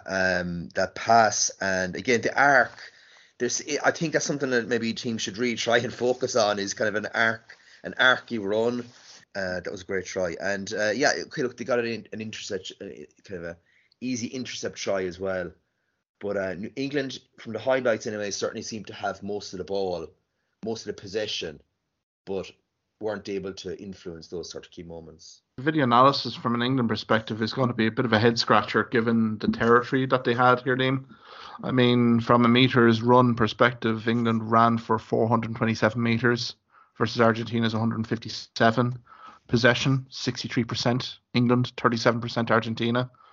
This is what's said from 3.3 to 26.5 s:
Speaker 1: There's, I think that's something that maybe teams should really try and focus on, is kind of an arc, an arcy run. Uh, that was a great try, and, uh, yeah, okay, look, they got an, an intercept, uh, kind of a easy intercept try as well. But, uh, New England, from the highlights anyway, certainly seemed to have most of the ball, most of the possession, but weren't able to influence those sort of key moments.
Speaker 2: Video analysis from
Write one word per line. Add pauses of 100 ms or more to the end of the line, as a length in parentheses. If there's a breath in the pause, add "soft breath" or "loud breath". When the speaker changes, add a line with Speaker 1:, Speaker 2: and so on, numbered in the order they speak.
Speaker 1:
There's, (220)
I
think
that's
something
that
maybe
teams
should
really
try
and
focus
on,
is
kind
of
an
arc, (260 loud breath)
an
arcy
run. (500 loud breath)
Uh,
that
was
a
great
try,
and,
uh,
yeah, (140)
okay,
look,
they
got
an,
an
intercept,
uh, (380)
kind
of
a (420)
easy
intercept
try
as
well. (680)
But,
uh,
New
England, (200)
from
the
highlights
anyway,
certainly
seemed
to
have
most
of
the
ball, (560)
most
of
the
possession, (640)
but (520)
weren't
able
to
influence
those
sort
of
key
moments. (180)
Speaker 2:
Video
analysis
from